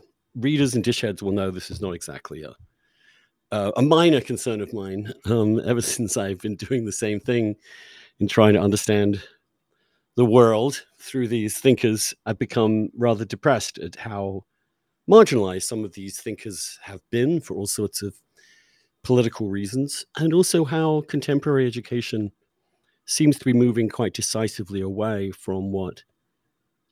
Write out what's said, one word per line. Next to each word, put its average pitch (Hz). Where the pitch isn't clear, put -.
readers 139
and 117
dish -
heads 104
will 98
know 98
this 90
is 85
not 92
exactly 78
a, 64
uh, 104
a 117
minor 160
concern 113
of 98
mine. 101
Um, 110
ever 120
<laughs> -
since -
I've 98
been 107
doing 120
the 101
same 107
thing 113
in 101
trying 107
to 95
understand 101
the 123
world 117
through 127
these 107
thinkers, 113
I've 110
become 110
rather 113
depressed 113
at -
how 98
marginalized 113
some 110
of 95
these 98
thinkers -
have 98
been 131
for -
all 98
sorts -
of 101
political 113
reasons, 101
and 160
also 175
how 156
contemporary 139
education 113
seems 147
to -
be 127
moving 120
quite 104
decisively 104
away 98
from 95
what 95